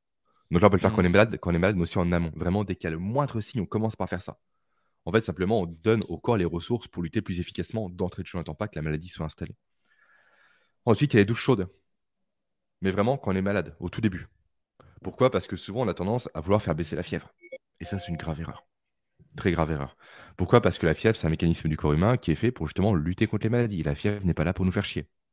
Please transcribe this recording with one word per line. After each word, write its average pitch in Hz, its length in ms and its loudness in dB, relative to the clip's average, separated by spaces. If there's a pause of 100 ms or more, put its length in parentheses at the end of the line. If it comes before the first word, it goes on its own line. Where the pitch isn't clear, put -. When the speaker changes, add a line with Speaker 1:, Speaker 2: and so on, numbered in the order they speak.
(520)
Speaker 1:
Donc 87 80 6
là, 101 80 10
on - 20 -2
peut 98 60 6
le 87 40 4
faire 104 120 4
Speaker 2:
Mm. - 20 -2
Speaker 1:
quand 101 80 4
on - 40 6
est - 20 6
malade, 98 320 6
quand 90 100 -2
on 85 40 4
est 85 40 4
malade, 95 180 2
mais 85 60 2
aussi 82 160 -2
en 87 140 2
amont. 85 240 0
Vraiment, 87 260 0
dès 98 140 -6
qu'il - 80 -10
y - 20 -4
a 82 60 -2
le 80 60 -6
moindre 117 420 -4
signe, 104 220 -6
on 85 40 -6
commence 110 300 -2
par 92 120 -4
faire 92 140 -6
ça. - 160 -14 (640)
En 87 60 -8
fait, 113 140 4
simplement, 92 380 0
on 85 40 -2
donne 98 420 0
au 82 100 -6
corps 120 180 0
les 92 80 2
ressources 85 420 -4
pour - 160 -10
lutter 85 180 -4
plus 90 200 -6
efficacement 95 500 -8
d'entrée 90 320 -6
de - 60 -14
jeu, 92 100 -8
en 80 60 -6
temps 78 100 -10
pas 107 140 -4
que - 80 -14
la 76 60 -6
maladie 78 260 -4
soit 80 180 -8
installée. 82 300 -12 (1300)
Ensuite, 123 300 4
il - 20 6
y - 20 8
a 101 40 10
les 98 40 4
douches 117 160 -2
chaudes. 101 260 2 (1120)
Mais 95 100 0
vraiment, 104 260 2
quand 104 160 -2
on 95 40 2
est 95 60 0
malade, 95 380 -2
au 87 80 -6
tout - 120 -10
début. 104 280 -2 (720)
Pourquoi ? 127 280 2
Parce 92 160 -2
que 95 100 -8
souvent, 104 260 -6
on 110 60 0
a 87 60 0
tendance 107 400 -4
à 82 60 -8
vouloir 98 220 2
faire 85 120 0
baisser 80 220 -4
la 87 60 -4
fièvre. - 300 -8 (480)
Et 87 40 -12
ça, 98 140 -4
c'est - 100 -12
une 85 80 -4
grave 78 240 -6
erreur. - 260 -12 (720)
Très 95 160 0
grave 82 180 0
erreur. 69 260 -6 (400)
Pourquoi ? 113 240 6
Parce - 180 2
que 87 80 2
la 78 80 4
fièvre, 110 220 2
c'est - 100 -2
un 80 40 2
mécanisme 82 380 0
du 76 80 -2
corps 76 160 2
humain 98 240 4
qui - 140 -2
est 76 60 2
fait 120 160 0
pour 80 140 -6
justement 98 280 2
lutter 87 320 0
contre 107 180 -2
les 110 60 0
maladies. 113 300 0
Et 73 40 -2
la 71 100 0
fièvre 104 300 -4
n'est 85 100 2
pas 76 100 -2
là 87 80 0
pour 92 120 -2
nous 92 80 2
faire 98 120 0
chier. - 240 -8 (240)